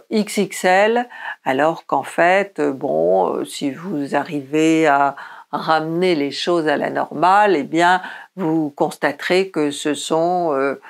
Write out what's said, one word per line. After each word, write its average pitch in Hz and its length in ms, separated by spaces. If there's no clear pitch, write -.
X 208 280
X - 260
L, 220 440
alors 147 420
qu'en 139 160
fait, 185 560
euh, 147 140
bon, 160 640
euh, - 80
si - 260
vous 147 460
arrivez 151 720
à 139 260
ramener 165 640
les 143 160
choses 170 360
à 143 80
la 151 140
normale, 170 680
eh 143 60
bien, 175 400
vous 160 420
constaterez 165 720
que 151 220
ce 143 240
sont, 165 580
euh, 135 220